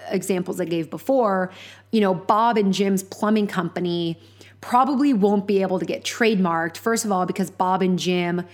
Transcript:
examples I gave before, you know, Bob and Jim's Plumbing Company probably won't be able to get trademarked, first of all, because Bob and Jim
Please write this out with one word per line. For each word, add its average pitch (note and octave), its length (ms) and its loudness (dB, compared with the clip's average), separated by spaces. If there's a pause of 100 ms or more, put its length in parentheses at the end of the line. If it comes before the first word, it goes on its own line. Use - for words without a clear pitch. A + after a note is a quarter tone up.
(120)
examples F#3 480 -4
I F3+ 40 -2
gave E3 260 -4
before, F#3+ 640 0 (400)
you A3 80 4
know, F#3+ 140 4
Bob A3 440 2
and G3 160 2
Jim's G3 300 0
Plumbing G#3+ 420 0
Company F3 720 -4 (420)
probably C4+ 520 2
won't G3+ 340 2
be G3 160 2
able F#3 160 0
to F3 80 -4
get - 160 -6
trademarked, F3+ 760 0
first A3+ 280 -2
of G#3 80 -2
all, F#3 120 0
because F#3 240 -4
Bob F#3 320 0
and F#3 160 2
Jim F3 580 -2